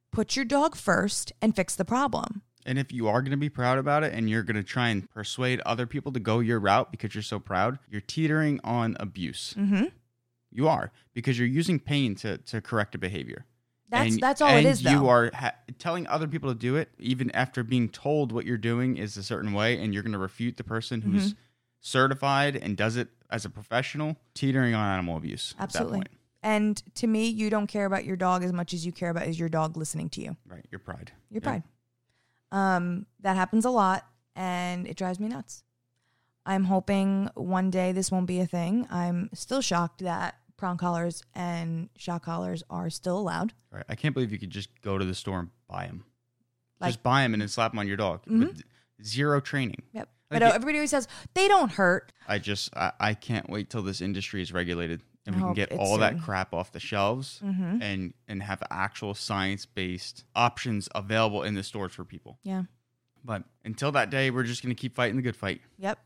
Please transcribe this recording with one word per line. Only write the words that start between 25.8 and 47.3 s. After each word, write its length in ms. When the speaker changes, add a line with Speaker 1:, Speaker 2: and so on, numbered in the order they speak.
Speaker 2:
point. 100
Speaker 1:
And 400
to 100
me, 220
you 220
don't 160
care 180
about 220
your 100
dog 260
as 100
much 200
as 140
you 60
care 180
about 160
is 120
your 120
dog 260
listening 340
to 120
you. 140
Speaker 2:
Right, 240
your 80
pride. 340
Speaker 1:
Your 120
Speaker 2:
Yeah. 80
Speaker 1:
pride. 120
Um, 560
that 160
happens 280
a 60
lot, 360
and 520
it 100
drives 240
me 80
nuts. 360
I'm 180
hoping 680
one 360
day 220
this 180
won't 160
be 140
a 60
thing. 440
I'm 440
still 260
shocked 420
that 340
prong 220
collars 440
and 640
shock 280
collars 460
are 180
still 300
allowed. 340
Speaker 2:
Right. 180
I 60
can't 200
believe 180
you 60
could 120
just 200
go 160
to 80
the 100
store 260
and 100
buy 180
'em. 180
Speaker 1:
Like 100
Speaker 2:
Just 120
buy 220
'em 100